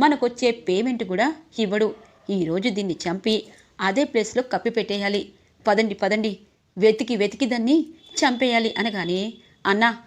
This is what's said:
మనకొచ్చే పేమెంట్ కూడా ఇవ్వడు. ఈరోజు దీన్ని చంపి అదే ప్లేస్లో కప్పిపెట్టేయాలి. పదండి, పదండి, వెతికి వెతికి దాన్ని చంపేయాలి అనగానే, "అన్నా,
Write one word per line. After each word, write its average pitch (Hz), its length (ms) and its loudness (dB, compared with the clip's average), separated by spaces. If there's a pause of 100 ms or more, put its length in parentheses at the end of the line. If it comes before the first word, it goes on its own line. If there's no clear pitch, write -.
మనకొచ్చే 254 500 2
పేమెంట్ 226 540 -2
కూడా 185 220 0 (320)
ఇవ్వడు. 214 360 0 (360)
ఈరోజు 185 460 0
దీన్ని 190 280 -2
చంపి 190 300 -2 (460)
అదే 196 240 2
ప్లేస్లో 240 380 -2 (100)
కప్పిపెట్టేయాలి. 202 720 -2 (440)
పదండి, 214 280 2
పదండి, 208 380 -2 (460)
వెతికి 220 380 4
వెతికి 208 300 0
దాన్ని 240 300 2 (440)
చంపేయాలి 240 580 2
అనగానే, 196 540 -2 (340)
"అన్నా, 214 240 2 (160)